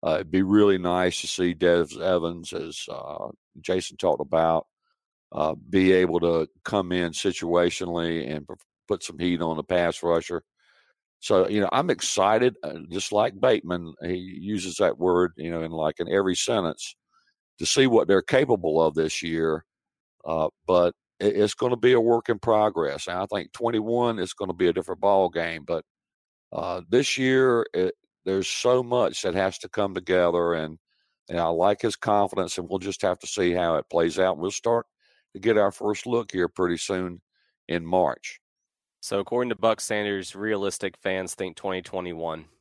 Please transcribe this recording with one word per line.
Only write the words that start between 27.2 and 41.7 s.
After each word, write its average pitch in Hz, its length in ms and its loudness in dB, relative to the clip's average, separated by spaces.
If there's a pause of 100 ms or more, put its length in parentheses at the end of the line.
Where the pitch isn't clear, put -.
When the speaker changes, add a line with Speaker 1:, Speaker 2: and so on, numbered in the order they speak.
Speaker 1:
it, 92 220 0 (300)
there's 95 240 0
so 127 340 2
much 120 400 0
that 90 120 -2
has 95 240 0
to 98 100 -16
come 101 260 -4
together, 87 600 2
and, 78 220 -6 (520)
and 85 100 -4
I 85 80 0
like 85 360 2
his 113 120 0
confidence, 101 640 0
and 85 100 -8
we'll 92 120 -4
just 95 220 -8
have 92 180 0
to - 80 -14
see 87 240 0
how 85 240 0
it - 120 -4
plays 85 300 0
out. 92 200 2
We'll 92 120 -4
start 117 360 -2 (480)
to 98 40 -14
get 107 180 2
our 101 140 4
first 104 340 -4
look 120 280 -2
here 87 160 0
pretty 87 300 -2
soon 90 420 -6 (480)
in 82 180 -4
March. 85 540 -2 (640)
Speaker 2:
So - 140 -4
according 120 300 -2
to 113 80 -4
Buck 110 240 0
Sanders, 101 560 -4
realistic 98 600 -4
fans 95 380 -4
think 92 220 -8
twenty 92 260 -6